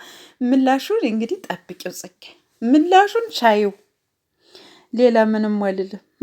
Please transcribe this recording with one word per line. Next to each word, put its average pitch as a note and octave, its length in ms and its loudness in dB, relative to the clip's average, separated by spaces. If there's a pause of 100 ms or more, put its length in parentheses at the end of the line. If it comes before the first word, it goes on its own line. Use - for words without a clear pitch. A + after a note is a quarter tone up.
(420)
ምላሹን C4+ 640 0
እንግዲህ A3+ 380 -4
ጠብቂው F3+ 500 -12
ጽጌ፣ - 280 -20 (400)
ምላሹን F#4 720 4
ቻይው። G#3 420 2 (1200)
ሌላ A#3 320 4
ምንም G#3+ 360 -2
አልልም። G3 420 -6 (200)